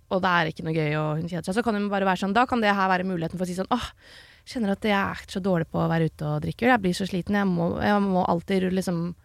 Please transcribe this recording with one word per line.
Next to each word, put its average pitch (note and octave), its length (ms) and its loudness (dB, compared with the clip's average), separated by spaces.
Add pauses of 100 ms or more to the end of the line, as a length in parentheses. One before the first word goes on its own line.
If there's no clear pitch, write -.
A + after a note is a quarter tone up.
(120)
og F#3+ 100 0
det F#3 80 2
er E3+ 220 2
ikke E3+ 140 -10
noe D#3+ 100 -2
gøy, D3+ 240 0
og D3+ 220 -2
hun E3+ 80 -6
kjeder E3+ 160 -6
seg", F#3+ 100 -2
så A#3 80 0
kan A3 120 0
hun G3+ 120 -2
bare G3 160 0
være F#3 240 2
sånn, G3 60 0
da A#3+ 120 4
kan B3 140 0
det G3+ 160 2
her F#3+ 140 2
være F#3 180 2
muligheten E3+ 320 -4
for F#3 60 -2
å - 20 0
si F3+ 80 -6
sånn, F#3+ 160 -4
"Åh, A#3 160 0 (580)
kjenner G#3+ 260 -2
at G3 100 -4
jeg G#3 140 2
er F#3+ 200 0 (120)
så G3 140 -6
dårlig F3+ 300 2
på E3+ 80 -2
å E3 100 2
være E3 220 2
ute - 120 -12
og D3+ 180 -2
drikke E3 260 -4
øl. C4 40 8
Jeg A#3 100 4
blir F3+ 140 2
så F#3+ 120 -4
sliten. F#3+ 280 -2
Jeg G3+ 120 2
må, F3+ 360 0
jeg G#3 180 4
må F#3 260 2
alltid F#3 440 0
liksom F3 540 -2